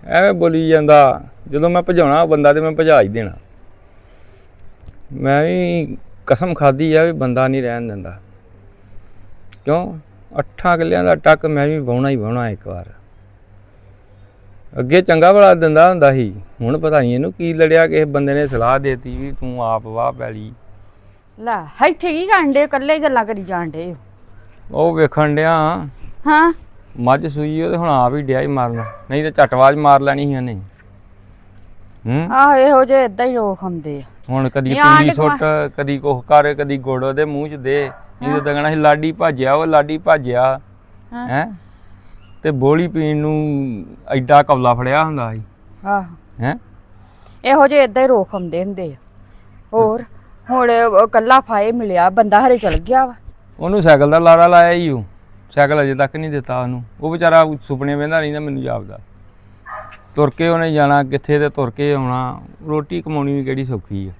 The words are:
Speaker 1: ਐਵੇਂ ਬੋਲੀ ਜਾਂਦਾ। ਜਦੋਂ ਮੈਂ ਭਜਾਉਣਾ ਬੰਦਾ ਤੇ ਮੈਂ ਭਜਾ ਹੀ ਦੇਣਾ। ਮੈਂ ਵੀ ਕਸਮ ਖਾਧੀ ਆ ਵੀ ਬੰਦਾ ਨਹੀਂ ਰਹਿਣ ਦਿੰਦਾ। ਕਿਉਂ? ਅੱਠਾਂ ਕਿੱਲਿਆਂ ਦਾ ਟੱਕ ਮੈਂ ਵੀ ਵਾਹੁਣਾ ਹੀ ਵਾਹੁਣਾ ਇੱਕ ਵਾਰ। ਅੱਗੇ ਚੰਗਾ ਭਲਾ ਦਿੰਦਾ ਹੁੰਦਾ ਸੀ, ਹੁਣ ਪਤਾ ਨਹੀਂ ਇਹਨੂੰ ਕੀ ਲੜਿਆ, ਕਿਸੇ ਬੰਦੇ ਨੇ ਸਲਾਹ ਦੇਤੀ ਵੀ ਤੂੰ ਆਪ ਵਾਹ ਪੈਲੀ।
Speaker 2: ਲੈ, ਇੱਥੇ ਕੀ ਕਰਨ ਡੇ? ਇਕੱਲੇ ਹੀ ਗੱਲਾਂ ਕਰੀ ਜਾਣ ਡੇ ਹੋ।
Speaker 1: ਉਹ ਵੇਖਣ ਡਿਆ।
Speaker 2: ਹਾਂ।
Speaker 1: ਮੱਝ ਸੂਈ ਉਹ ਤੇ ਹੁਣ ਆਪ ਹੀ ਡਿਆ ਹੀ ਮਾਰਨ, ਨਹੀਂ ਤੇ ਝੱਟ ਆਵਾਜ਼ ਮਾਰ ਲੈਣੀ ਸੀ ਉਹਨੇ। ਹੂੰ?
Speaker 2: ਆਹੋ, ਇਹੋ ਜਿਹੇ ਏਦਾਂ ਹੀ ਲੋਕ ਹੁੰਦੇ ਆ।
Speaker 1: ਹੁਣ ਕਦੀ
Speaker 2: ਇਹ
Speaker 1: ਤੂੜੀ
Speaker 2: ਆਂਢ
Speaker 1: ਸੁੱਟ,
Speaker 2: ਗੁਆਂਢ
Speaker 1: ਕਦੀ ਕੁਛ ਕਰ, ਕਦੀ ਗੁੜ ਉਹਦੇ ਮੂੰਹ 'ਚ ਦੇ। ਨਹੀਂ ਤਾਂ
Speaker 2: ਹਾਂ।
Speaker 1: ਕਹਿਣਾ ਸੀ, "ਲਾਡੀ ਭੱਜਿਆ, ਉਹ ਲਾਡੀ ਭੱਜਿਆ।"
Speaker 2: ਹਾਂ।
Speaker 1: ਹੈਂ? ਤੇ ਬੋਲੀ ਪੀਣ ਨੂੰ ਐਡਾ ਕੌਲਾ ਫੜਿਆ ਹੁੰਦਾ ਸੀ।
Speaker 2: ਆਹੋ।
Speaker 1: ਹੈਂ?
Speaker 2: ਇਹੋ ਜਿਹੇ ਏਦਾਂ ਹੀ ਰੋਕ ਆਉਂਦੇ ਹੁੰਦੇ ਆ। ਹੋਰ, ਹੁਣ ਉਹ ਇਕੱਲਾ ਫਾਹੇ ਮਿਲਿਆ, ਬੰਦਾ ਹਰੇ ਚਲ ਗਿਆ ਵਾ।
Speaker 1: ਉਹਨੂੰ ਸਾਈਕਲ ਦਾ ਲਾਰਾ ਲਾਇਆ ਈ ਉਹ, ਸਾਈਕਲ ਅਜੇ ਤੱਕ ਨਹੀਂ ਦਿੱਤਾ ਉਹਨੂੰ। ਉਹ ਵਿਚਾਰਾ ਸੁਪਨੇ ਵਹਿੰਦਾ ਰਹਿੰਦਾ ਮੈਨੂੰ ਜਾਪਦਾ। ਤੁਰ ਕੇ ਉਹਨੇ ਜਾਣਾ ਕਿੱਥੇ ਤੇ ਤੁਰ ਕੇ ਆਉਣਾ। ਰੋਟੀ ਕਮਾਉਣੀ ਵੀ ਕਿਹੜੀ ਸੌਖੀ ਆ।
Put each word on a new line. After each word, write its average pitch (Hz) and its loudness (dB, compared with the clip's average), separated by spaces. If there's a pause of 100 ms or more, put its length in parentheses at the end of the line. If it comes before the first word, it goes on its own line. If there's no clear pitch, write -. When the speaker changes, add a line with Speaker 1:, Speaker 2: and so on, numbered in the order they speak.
Speaker 1:
ਐਵੇਂ 196 2
ਬੋਲੀ 165 0
ਜਾਂਦਾ। 151 6 (280)
ਜਦੋਂ 151 -2
ਮੈਂ 175 0
ਭਜਾਉਣਾ 170 2
ਬੰਦਾ 147 4
ਤੇ 151 0
ਮੈਂ 160 -4
ਭਜਾ 156 4
ਹੀ 101 2
ਦੇਣਾ। 104 -6 (1800)
ਮੈਂ 135 0
ਵੀ 175 -2 (300)
ਕਸਮ 175 0
ਖਾਧੀ 147 0
ਆ 156 4
ਵੀ 170 0
ਬੰਦਾ 131 -2
ਨਹੀਂ 135 -2
ਰਹਿਣ 117 -6
ਦਿੰਦਾ। 95 -12 (1500)
ਕਿਉਂ? 170 -4 (400)
ਅੱਠਾਂ 175 -2
ਕਿੱਲਿਆਂ 175 0
ਦਾ 175 4
ਟੱਕ 151 2
ਮੈਂ 147 -2
ਵੀ 156 -2
ਵਾਹੁਣਾ 127 -2
ਹੀ 139 -2
ਵਾਹੁਣਾ 117 -6
ਇੱਕ 98 -12
ਵਾਰ। 90 -14 (1900)
ਅੱਗੇ 135 2
ਚੰਗਾ 175 4
ਭਲਾ 202 8
ਦਿੰਦਾ 165 4
ਹੁੰਦਾ 156 4
ਸੀ, 117 -2 (260)
ਹੁਣ 120 -2
ਪਤਾ 156 0
ਨਹੀਂ 120 0
ਇਹਨੂੰ 151 -4
ਕੀ 170 -6
ਲੜਿਆ, 160 4
ਕਿਸੇ 156 0
ਬੰਦੇ 143 -2
ਨੇ 147 -2
ਸਲਾਹ 135 0
ਦੇਤੀ 127 -6
ਵੀ 139 -10
ਤੂੰ 123 -8
ਆਪ 113 -4
ਵਾਹ 117 -4
ਪੈਲੀ। 113 -12 (840)
Speaker 2:
ਲੈ, 214 -4
ਇੱਥੇ 349 -4
ਕੀ 330 -4
ਕਰਨ 370 0
ਡੇ? 285 2
ਇਕੱਲੇ 294 -2
ਹੀ 294 -6
ਗੱਲਾਂ 254 0
ਕਰੀ 208 -8
ਜਾਣ 175 -8
ਡੇ 165 -12
ਹੋ। - -14 (760)
Speaker 1:
ਉਹ 160 0
ਵੇਖਣ 151 0
ਡਿਆ। 160 0 (420)
Speaker 2:
ਹਾਂ। 320 4 (460)
Speaker 1:
ਮੱਝ 135 0
ਸੂਈ 151 -4
ਉਹ 170 -2
ਤੇ 175 -2
ਹੁਣ 170 -4
ਆਪ 131 2
ਹੀ 147 -4
ਡਿਆ 135 -2
ਹੀ 143 -4
ਮਾਰਨ, 120 -4 (280)
ਨਹੀਂ 147 -2
ਤੇ 156 -4
ਝੱਟ 143 2
ਆਵਾਜ਼ 135 4
ਮਾਰ 143 4
ਲੈਣੀ 139 -2
ਸੀ 143 -2
ਉਹਨੇ। 123 -8 (1500)
ਹੂੰ? 147 -2
Speaker 2:
ਆਹੋ, 277 4
ਇਹੋ 262 4
ਜਿਹੇ 262 2
ਏਦਾਂ 226 -4
ਹੀ 254 -2
ਲੋਕ 202 -4
ਹੁੰਦੇ 156 -8
ਆ। - -16 (280)
Speaker 1:
ਹੁਣ 131 -2
ਕਦੀ 131 -2
Speaker 2:
ਇਹ 131 0
Speaker 1:
ਤੂੜੀ 294 6
Speaker 2:
ਆਂਢ - 0
Speaker 1:
ਸੁੱਟ, 156 0
Speaker 2:
ਗੁਆਂਢ 151 -2
Speaker 1:
ਕਦੀ 143 -4
ਕੁਛ 131 -4
ਕਰ, 147 4
ਕਦੀ 143 -4
ਗੁੜ 131 -4
ਉਹਦੇ 135 -2
ਮੂੰਹ 147 -6
'ਚ 147 -14
ਦੇ। 139 -4 (300)
ਨਹੀਂ 143 -4
ਤਾਂ 147 0
Speaker 2:
ਹਾਂ। 143 -4
Speaker 1:
ਕਹਿਣਾ 147 -2
ਸੀ, 160 -2
"ਲਾਡੀ 151 2
ਭੱਜਿਆ, 143 -2
ਉਹ 160 0
ਲਾਡੀ 156 2
ਭੱਜਿਆ।" 131 0 (540)
Speaker 2:
ਹਾਂ। 240 -12
Speaker 1:
ਹੈਂ? 151 -4 (920)
ਤੇ 156 -2
ਬੋਲੀ 147 0
ਪੀਣ 151 -4
ਨੂੰ 147 -4 (220)
ਐਡਾ 139 2
ਕੌਲਾ 127 2
ਫੜਿਆ 127 -2
ਹੁੰਦਾ 135 -6
ਸੀ। 110 -12 (440)
Speaker 2:
ਆਹੋ। 196 -2 (360)
Speaker 1:
ਹੈਂ? 180 -4 (920)
Speaker 2:
ਇਹੋ 277 4
ਜਿਹੇ 285 4
ਏਦਾਂ 247 0
ਹੀ 262 2
ਰੋਕ 220 2
ਆਉਂਦੇ 175 -6
ਹੁੰਦੇ 190 -10
ਆ। 139 -14 (760)
ਹੋਰ, 226 0 (460)
ਹੁਣ 247 0
ਉਹ 226 4
ਇਕੱਲਾ 233 4
ਫਾਹੇ 220 -2
ਮਿਲਿਆ, 214 0
ਬੰਦਾ 208 4
ਹਰੇ 247 4
ਚਲ 208 -2
ਗਿਆ 247 0
ਵਾ। 247 -10 (460)
Speaker 1:
ਉਹਨੂੰ 185 0
ਸਾਈਕਲ 147 6
ਦਾ 160 4
ਲਾਰਾ 170 6
ਲਾਇਆ 175 6
ਈ 175 0
ਉਹ, 123 -4 (480)
ਸਾਈਕਲ 147 2
ਅਜੇ 135 0
ਤੱਕ 135 -2
ਨਹੀਂ 156 -8
ਦਿੱਤਾ 127 -6
ਉਹਨੂੰ। 123 -8 (180)
ਉਹ 156 -6
ਵਿਚਾਰਾ 165 4 (180)
ਸੁਪਨੇ 143 -6
ਵਹਿੰਦਾ 151 -2
ਰਹਿੰਦਾ 151 -6
ਮੈਨੂੰ 139 -8
ਜਾਪਦਾ। 101 -10 (1160)
ਤੁਰ 143 2
ਕੇ 165 -4
ਉਹਨੇ 165 0
ਜਾਣਾ 143 2
ਕਿੱਥੇ 139 -2
ਤੇ 147 0
ਤੁਰ 135 -4
ਕੇ 147 -4
ਆਉਣਾ। 127 -6 (260)
ਰੋਟੀ 151 -6
ਕਮਾਉਣੀ 143 -6
ਵੀ 139 -4
ਕਿਹੜੀ 135 -6
ਸੌਖੀ 104 -10
ਆ। 92 -14